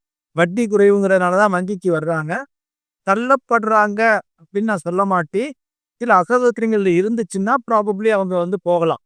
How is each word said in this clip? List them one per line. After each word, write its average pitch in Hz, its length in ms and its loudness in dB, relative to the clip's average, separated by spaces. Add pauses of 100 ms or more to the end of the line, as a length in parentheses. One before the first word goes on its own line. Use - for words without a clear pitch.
(360)
வட்டி 175 300 0
குறைவுங்கிறதுனால 196 720 2
தான் 208 160 2
வங்கிக்கு 185 380 -4
வர்றாங்க. 156 420 -2 (720)
தள்ளப்படுறாங்க 220 920 0 (340)
அப்படின்னு 202 340 -6
நான் 190 140 -2
சொல்ல 180 220 -2
மாட்டேன். 190 440 -2 (520)
சில 247 140 0
அசௌகரியங்கள் 220 760 0
இருந்துச்சுன்னா, 202 720 -2
probably 214 480 -2
அவங்க 190 280 -2
வந்து 180 240 -4
போகலாம். 165 440 -2